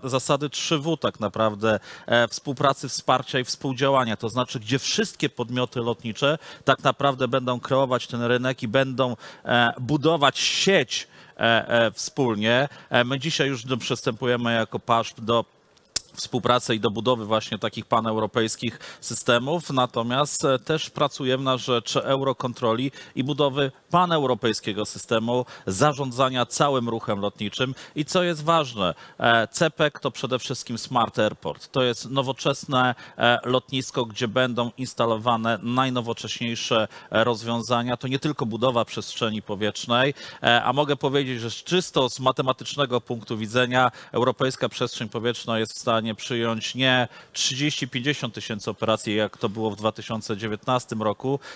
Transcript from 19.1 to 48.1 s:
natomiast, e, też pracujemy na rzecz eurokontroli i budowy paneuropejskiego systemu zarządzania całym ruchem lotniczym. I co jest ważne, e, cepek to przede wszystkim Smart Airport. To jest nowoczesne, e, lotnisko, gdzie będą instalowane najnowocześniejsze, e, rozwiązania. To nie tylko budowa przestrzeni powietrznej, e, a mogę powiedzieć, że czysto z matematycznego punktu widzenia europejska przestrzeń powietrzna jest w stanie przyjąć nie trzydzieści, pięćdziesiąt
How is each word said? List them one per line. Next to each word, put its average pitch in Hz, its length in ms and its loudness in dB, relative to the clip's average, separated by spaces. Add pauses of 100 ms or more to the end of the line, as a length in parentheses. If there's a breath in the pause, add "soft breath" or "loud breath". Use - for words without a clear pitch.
natomiast, 127 760 0
e, 131 140 2
też - 300 -2
pracujemy 135 540 0
na 131 140 0
rzecz 120 380 -2
eurokontroli 131 960 0 (240 loud breath)
i 131 80 0
budowy 139 480 0 (180)
paneuropejskiego 127 960 2
systemu 117 600 0 (220 loud breath)
zarządzania 127 800 2
całym 135 440 2
ruchem 110 300 -2
lotniczym. 104 560 -4 (200 loud breath)
I 147 100 -2
co 180 180 2
jest 165 200 -2
ważne, 127 520 2 (240 loud breath)
e, 117 280 4
cepek 156 520 0
to 131 120 -4
przede 123 280 -4
wszystkim 120 380 -6
Smart 117 420 -2
Airport. - 520 -2
To 131 120 2
jest 120 260 -2
nowoczesne, 131 840 0 (220 loud breath)
e, 120 260 4
lotnisko, 127 640 -2
gdzie 113 220 -4
będą 120 500 0
instalowane 117 840 0
najnowocześniejsze, 120 1200 0 (240 loud breath)
e, 110 120 4
rozwiązania. 117 720 0
To 131 100 -6
nie 127 120 -2
tylko 147 260 -2
budowa 117 400 2
przestrzeni 110 560 -4
powietrznej, 117 720 0 (300 loud breath)
e, 120 200 4
a 127 100 2
mogę 143 220 0
powiedzieć, 131 460 0
że 113 100 -4
czysto 160 580 0
z - 100 -6
matematycznego 131 840 0
punktu 117 360 -6
widzenia 123 540 2 (200 loud breath)
europejska 127 580 0
przestrzeń 120 400 -6
powietrzna 113 500 -4
jest 110 140 -4
w - 60 -6
stanie 113 260 0 (120)
przyjąć 117 580 -4
nie 127 320 2 (260 loud breath)
trzydzieści, 143 540 -2
pięćdziesiąt 127 460 -4